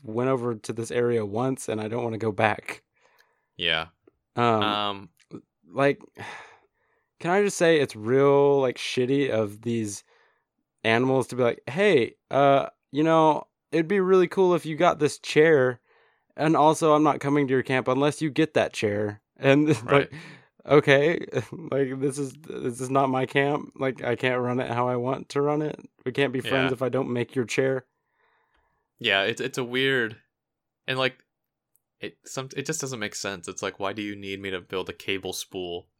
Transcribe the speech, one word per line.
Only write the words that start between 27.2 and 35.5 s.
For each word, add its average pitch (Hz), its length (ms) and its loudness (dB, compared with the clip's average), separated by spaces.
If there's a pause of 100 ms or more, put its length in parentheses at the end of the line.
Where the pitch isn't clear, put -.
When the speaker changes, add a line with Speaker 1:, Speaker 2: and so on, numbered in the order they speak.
Speaker 1:
your 127 100 0
chair." 135 400 -2 (1160)
Speaker 2:
Yeah, 98 240 2
it's, 117 180 -2
it's 123 160 -6
a 135 60 -2
weird, 123 540 -2 (680)
and, 131 100 -4
like, 131 260 -4 (760)
it - 260 -12
some, 135 300 -12
it 139 100 -6
just 156 160 -6
doesn't 131 180 -8
make 104 160 -8
sense. 98 320 -8
It's 95 140 -10
like, 95 180 -6
why 98 140 -4
do 107 80 -8
you 104 140 -8
need 98 260 -10
me 98 100 -8
to 92 80 -6
build 92 300 -6
a 92 40 -8
cable 95 400 -6
spool? 87 540 -10 (120)